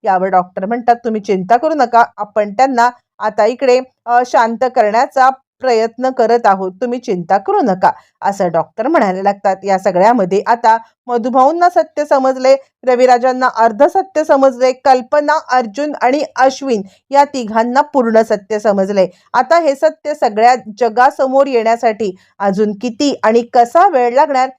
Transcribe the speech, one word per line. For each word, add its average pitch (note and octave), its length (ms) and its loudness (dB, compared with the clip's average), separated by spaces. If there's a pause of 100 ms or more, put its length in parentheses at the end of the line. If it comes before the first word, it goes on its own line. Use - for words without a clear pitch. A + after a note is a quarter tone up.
यावर F#3+ 260 0
डॉक्टर F#3 360 -2
म्हणतात, A#3 380 0
"तुम्ही A3 180 -4
चिंता G3 340 0
करू D#4 180 0
नका, A#3 300 2 (140)
आपण G#3 340 -6
त्यांना B3 360 0 (320)
आता G#3 260 -2
इकडे, B3 320 0 (280)
अ, A#3+ 200 2
शांत A#3 380 0 (100)
करण्याचा B3 540 0 (320)
प्रयत्न A#3 500 -2
करत A#3 360 0
आहोत, F#3+ 340 0
तुम्ही B3 180 -6
चिंता F#3+ 400 -4
करू G4 240 -2
नका," F#3 280 0 (320)
असं G3 280 -2
डॉक्टर E3 380 -4
म्हणायला G3+ 340 0
लागतात. G3 420 -2
या F#3+ 140 0
सगळ्यामध्ये F#3+ 680 0
आता A3+ 300 2 (320)
मधुभाऊंना C4 640 0
सत्य D#4+ 340 -2
समजले, C4 500 2 (320)
रविराजांना B3+ 680 2
अर्ध A3+ 300 2
सत्य F4+ 380 -2
समजले, C4+ 480 2 (120)
कल्पना, D4 540 0 (140)
अर्जुन B3+ 400 -4 (100)
आणि C4+ 200 0 (140)
अश्विन C4+ 460 0 (280)
या C#4 140 4
तिघांना B3 560 -2 (140)
पूर्ण A3+ 280 2
सत्य G#3+ 360 -4
समजले. G3 480 0 (280)
आता D#4+ 260 2
हे D4 140 0
सत्य D#4 400 -4
सगळ्या A#3+ 400 2 (240)
जगासमोर C4 680 0
येण्यासाठी A3+ 680 -2 (260)
अजून G3+ 380 -2
किती B3 440 -2
आणि A3+ 200 2 (120)
कसा B3+ 340 2
वेळ B3 260 0
लागणार C4 340 0 (100)